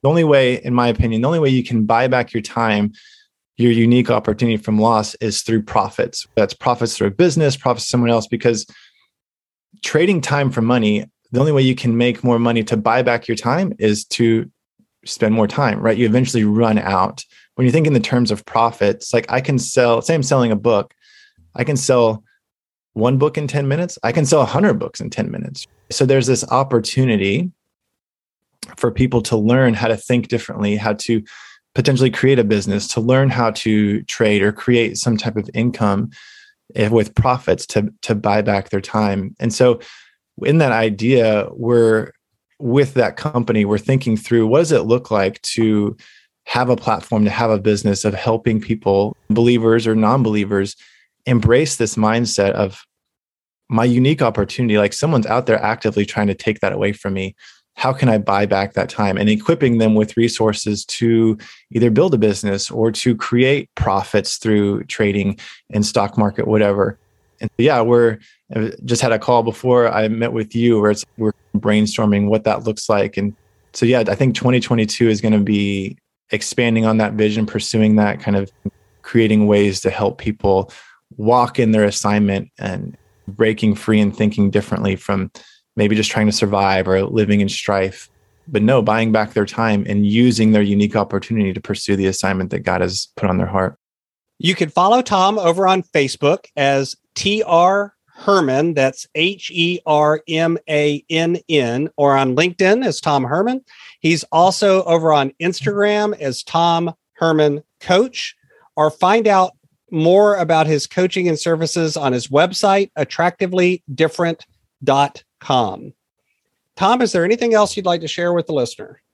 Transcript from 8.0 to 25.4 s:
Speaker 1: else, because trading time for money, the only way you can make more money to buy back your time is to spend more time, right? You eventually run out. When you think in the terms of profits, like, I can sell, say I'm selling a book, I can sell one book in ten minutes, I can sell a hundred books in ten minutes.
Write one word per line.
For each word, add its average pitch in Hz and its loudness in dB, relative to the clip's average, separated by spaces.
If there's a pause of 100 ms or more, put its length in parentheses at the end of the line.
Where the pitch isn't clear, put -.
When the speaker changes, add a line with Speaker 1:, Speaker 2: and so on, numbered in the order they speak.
Speaker 1:
else, 113 0
because 117 -2 (1160)
trading 175 0
time 139 -2
for 120 -4
money, 110 0 (280)
the 123 0
only 147 2
way 139 2
you 131 2
can 120 -2
make 120 0
more 120 2
money 117 0
to 117 -2
buy 117 0
back 120 0
your 113 -4
time 156 -2
is 107 0
to 113 0 (560)
spend 110 -2
more 110 2
time, 107 -2
right? 110 0
You 120 2
eventually 120 2
run 110 2
out. 95 -2 (320)
When 127 2
you 120 2
think 156 2
in 151 2
the 131 2
terms 117 0
of 104 -6
profits, 113 -2
like, 117 0
I 127 0
can 135 -2
sell, 120 2
say - -2
I'm 151 0
selling 131 2
a 107 0
book, 104 0 (640)
I 123 -2
can 143 -2
sell 117 2 (680)
one 123 0
book 151 0
in 147 -6
ten 139 -4
minutes, 165 -4
I 117 0
can 151 0
sell 143 2
a - 2
hundred 175 2
books - -8
in - -10
ten - -6
minutes. - -12 (240)